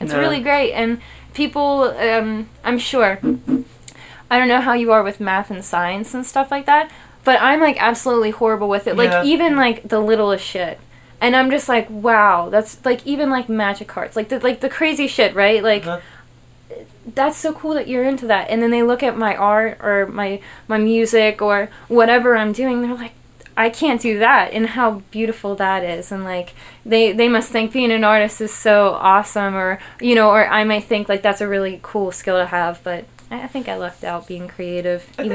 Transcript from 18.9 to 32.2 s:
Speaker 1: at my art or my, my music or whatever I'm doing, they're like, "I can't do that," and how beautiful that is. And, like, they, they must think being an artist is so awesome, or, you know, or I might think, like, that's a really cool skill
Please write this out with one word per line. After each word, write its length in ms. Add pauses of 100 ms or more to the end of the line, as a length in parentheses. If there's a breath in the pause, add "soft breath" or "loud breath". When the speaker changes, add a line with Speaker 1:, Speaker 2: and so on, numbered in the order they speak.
Speaker 1:
at 140
my 200
art 460
or 240
my, 340 (280 loud breath)
my 100
music 640
or 260 (200 loud breath)
whatever 480
I'm 160
doing, 300
they're 120
like, 180 (440)
"I 120
can't 320
do 200
that," 320
and 160
how 420
beautiful 460
that 280
is. 280
And, 120
like, 300 (320 loud breath)
they, 260
they 160
must 220
think 220
being 200
an 120
artist 360
is 120
so 380 (100)
awesome, 540
or, 240 (220 loud breath)
you 140
know, 160
or 160
I 180
might 200
think, 240
like, 140
that's 180
a 80
really 340
cool 300
skill 260